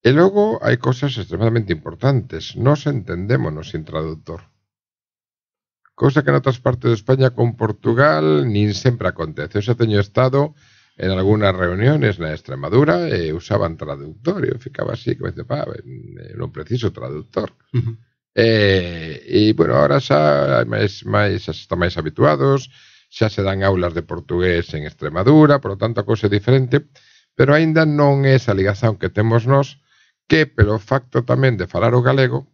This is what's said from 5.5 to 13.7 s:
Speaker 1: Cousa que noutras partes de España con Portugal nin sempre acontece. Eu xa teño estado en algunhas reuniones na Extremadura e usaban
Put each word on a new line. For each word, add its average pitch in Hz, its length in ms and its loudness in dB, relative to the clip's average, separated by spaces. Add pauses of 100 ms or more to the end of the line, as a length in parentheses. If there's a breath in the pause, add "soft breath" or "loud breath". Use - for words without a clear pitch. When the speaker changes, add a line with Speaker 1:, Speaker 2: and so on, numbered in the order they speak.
Speaker 1:
Cousa 139 320 2
que 143 80 2
noutras 135 240 0
partes 127 320 -2
de 117 80 2
España 131 400 0
con 120 160 0
Portugal 139 960 0
nin 104 240 0
sempre 120 400 -2
acontece. 80 480 -6
Eu 101 80 -8
xa 120 80 0
teño 107 240 2
estado 131 560 0 (400 soft breath)
en 95 160 -2
algunhas 98 400 2
reuniones 101 640 0
na 80 160 -6
Extremadura 107 800 -2
e 85 160 -2
usaban 85 480 -4